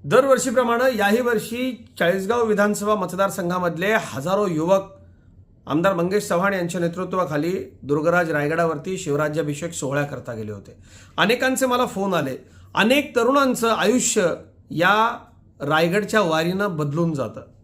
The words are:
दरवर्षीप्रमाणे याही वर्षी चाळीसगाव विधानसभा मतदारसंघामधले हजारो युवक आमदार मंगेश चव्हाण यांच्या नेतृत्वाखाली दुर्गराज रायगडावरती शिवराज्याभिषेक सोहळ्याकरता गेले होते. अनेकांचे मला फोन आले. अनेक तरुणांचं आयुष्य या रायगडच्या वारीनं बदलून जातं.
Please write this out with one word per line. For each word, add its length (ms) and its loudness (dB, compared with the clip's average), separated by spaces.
दरवर्षीप्रमाणे 880 2
याही 240 2
वर्षी 640 -4
चाळीसगाव 460 0
विधानसभा 500 2
मतदारसंघामधले 960 -2
हजारो 540 -2
युवक 340 2
आमदार 260 2
मंगेश 340 0
चव्हाण 260 0
यांच्या 280 -4
नेतृत्वाखाली 1000 -4
दुर्गराज 480 2
रायगडावरती 680 -2
शिवराज्याभिषेक 760 -2
सोहळ्याकरता 600 -4
गेले 180 -8
होते. 260 -14
अनेकांचे 480 2
मला 200 2
फोन 280 -4
आले. 240 -2
अनेक 400 2
तरुणांचं 540 2
आयुष्य 580 2
या 480 2
रायगडच्या 600 2
वारीनं 540 0
बदलून 380 0
जातं. 280 -6